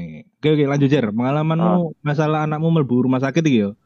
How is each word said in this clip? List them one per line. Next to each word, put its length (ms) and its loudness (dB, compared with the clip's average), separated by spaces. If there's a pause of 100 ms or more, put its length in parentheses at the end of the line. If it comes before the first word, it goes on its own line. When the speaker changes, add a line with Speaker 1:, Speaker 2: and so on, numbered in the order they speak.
(300)
Speaker 1:
oke, 240 -6
oke, 160 2
lanjut, 240 2
Jer. 160 2
Pengalamanmu 800 0
Speaker 2:
Ah. 160 -14
Speaker 1:
masalah 400 -2
anakmu 240 -2
mlebu 400 2
rumah 80 2
sakit 240 -2
iki, 240 2
yo? 80 -6 (120)